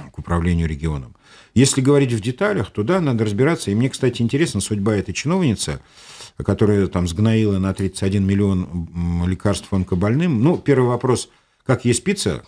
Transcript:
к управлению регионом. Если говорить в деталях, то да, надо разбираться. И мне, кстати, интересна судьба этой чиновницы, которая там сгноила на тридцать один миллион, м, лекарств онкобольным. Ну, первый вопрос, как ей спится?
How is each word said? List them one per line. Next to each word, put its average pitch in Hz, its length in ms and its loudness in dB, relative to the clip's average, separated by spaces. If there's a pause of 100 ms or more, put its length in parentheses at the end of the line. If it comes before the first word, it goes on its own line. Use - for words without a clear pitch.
(120)
к - 60 -16
управлению 85 500 0
регионом. 71 460 -6 (400)
Если 135 260 4
говорить 135 320 4
в 113 80 -2
деталях, 135 500 -2
то - 120 -4
да, 180 180 0
надо 120 240 0
разбираться. 110 460 0
И 101 40 0
мне, 123 140 2
кстати, 127 320 -2
интересна 120 400 0
судьба 104 360 0
этой 95 180 -4
чиновницы, 131 640 -2 (580)
которая 101 520 2
там 87 200 0
сгноила 104 500 2
на 95 140 0
тридцать 95 300 -4
один 98 240 2
миллион, 95 680 0
м, 87 360 -2
лекарств 92 440 -2
онкобольным. 107 680 0
Ну, 160 160 2
первый 127 300 2
вопрос, 123 420 -2 (340)
как - 200 0
ей 120 100 2
спится? 101 540 -2